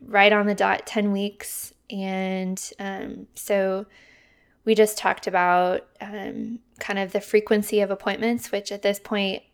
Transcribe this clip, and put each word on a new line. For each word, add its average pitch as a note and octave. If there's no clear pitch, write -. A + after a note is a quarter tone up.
right G#3
on G#3
the G#3
dot, G3
ten G#3
weeks. -
And, F#3+
um, -
so G3
we A3
just G#3+
talked -
about, F3+
um, G#3
kind G3
of F#3+
the G3+
frequency G#3
of G3
appointments, G#3
which G3+
at G3+
this G3+
point G3